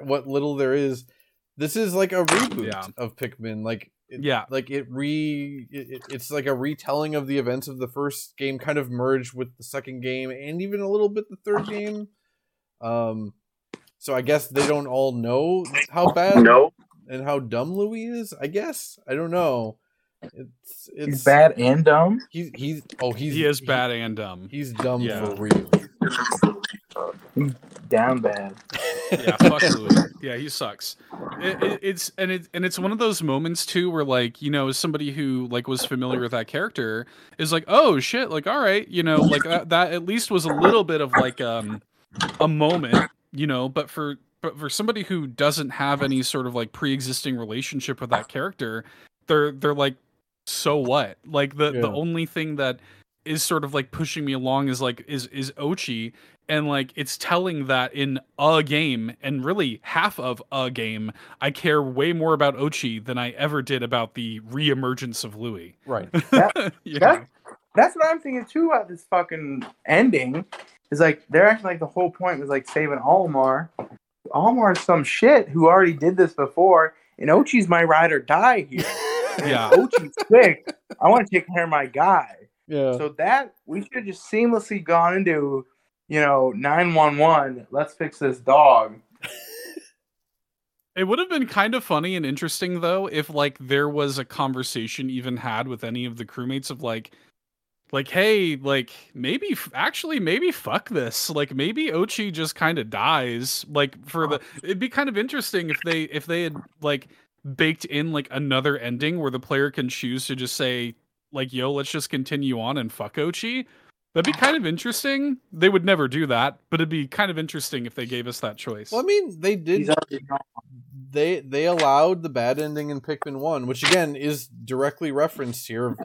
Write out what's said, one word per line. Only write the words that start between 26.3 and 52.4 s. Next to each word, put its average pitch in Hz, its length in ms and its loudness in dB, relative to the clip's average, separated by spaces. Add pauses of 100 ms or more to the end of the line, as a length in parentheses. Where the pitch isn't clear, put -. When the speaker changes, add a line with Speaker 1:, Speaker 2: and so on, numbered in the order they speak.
Speaker 3:
He's 139 180 0 (360)
down 123 320 2
bad. 196 320 -4 (580)
Speaker 2:
Yeah, - 260 0
fuck 151 240 4
Speaker 1:
<laughs> 156 160 2
Speaker 2:
Louis. - 200 2 (240)
Yeah, 127 140 -8
he 143 140 -10
sucks. - 480 -10 (440)
It, 185 220 -4
it, 196 180 -2
it's, 196 360 -6
and 185 140 -4
it, 180 220 -8
and 175 120 -4
it's 180 120 -4
one 190 140 -2
of 220 60 -4
those 214 260 -2
moments 160 420 -2
too 180 240 0
where, 160 140 -2
like, 123 380 0
you 143 100 -2
know, 139 200 0
somebody 151 400 -4
who, 131 380 -4
like, 120 180 -4
was 131 180 -4
familiar 127 340 -2
with 120 120 -4
that 113 160 -4
character 123 580 -4 (320)
is 156 160 -2
like, 165 140 0
"Oh 220 320 6
shit, 233 300 -2
like, 151 160 -4
all 240 140 0
right," 208 280 2
you 170 160 -2
know, 156 180 4
like, 147 220 4
that, 165 260 -2
that 170 240 4
at 170 120 -4
least 226 260 -2
was 175 140 2
a 156 80 0
little 190 300 4
bit 156 180 0
of, 131 120 -2
like, 127 260 0
um, 113 420 -4 (600)
a 156 60 4
moment, 151 600 2 (220)
you 147 160 -4
know, 131 220 -2
but 139 200 -4
for, 147 280 -8 (240)
but 165 160 -8
for 147 120 -8
somebody 214 340 -4
who 165 240 -4
doesn't 143 440 0
have 139 300 -2
any 135 220 0
sort 127 220 -4
of, 123 100 -6
like, 117 180 -4
pre-existing 131 640 -4
relationship 123 640 -6
with 120 80 -10
that 110 180 -2
character, 127 560 -6 (440)
they're, 147 260 4
they're 143 220 -2
like, 139 200 0 (500)
"So - 320 0
what?" 127 480 0
Like, 143 320 -2
the, 147 140 2
the 127 160 -2
Speaker 1:
Yeah. 104 60 -4
Speaker 2:
only 165 320 -2
thing 156 320 -6